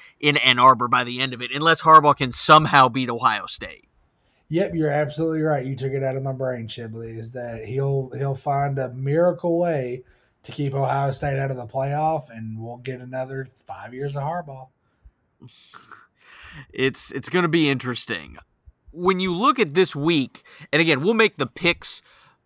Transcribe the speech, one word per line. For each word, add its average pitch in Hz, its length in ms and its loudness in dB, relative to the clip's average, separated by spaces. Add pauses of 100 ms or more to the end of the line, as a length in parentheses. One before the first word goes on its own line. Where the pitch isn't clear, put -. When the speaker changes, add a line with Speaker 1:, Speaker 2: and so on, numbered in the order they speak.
(200)
Speaker 1:
in 147 160 2
Ann 123 240 4
Arbor 123 260 8
by 123 160 2
the 123 180 -6
end 127 140 -4
of 120 80 -12
it, 120 100 -6
unless 156 300 2
Harbaugh 151 340 8
can 131 140 -2
somehow 147 580 6
beat 123 220 -4
Ohio 113 360 0
State. - 360 -12 (640)
Speaker 2:
Yep, 170 280 -2
you're 156 140 0
absolutely 151 500 -2
right. 147 260 0
You 135 80 -6
took 131 160 -4
it 135 140 -4
out 131 100 -2
of 135 80 -6
my 135 80 -4
brain, 127 380 -6
Shibley, 113 500 -12
is 113 140 -12
that 120 320 -10
he'll, 135 520 -2
he'll 139 200 -4
find 139 420 -2
a 127 160 -4
miracle 170 640 0
way 131 460 -2 (400)
to - 80 -16
keep 143 200 -4
Ohio 139 380 -2
State 139 260 -4
out 139 140 -2
of 131 60 -8
the 123 100 -10
playoff, 143 640 -2
and 110 320 -10
we'll 120 140 -12
get 127 240 -10
another 131 480 -8 (180)
five 117 260 -16
years 139 220 -8
of 143 80 -6
Harbaugh. 143 460 -8 (2000)
Speaker 1:
It's, - 380 -2
it's - 180 -8
gonna 175 200 0
be 156 200 2
interesting. 120 680 -6 (540)
When 180 260 0
you 185 160 -2
look 254 240 2
at 156 160 0
this 180 220 4
week, 143 480 0 (280)
and 151 80 4
again, 156 220 2
we'll 214 120 2
make 220 240 2
the 139 80 -2
picks - 540 -4 (460)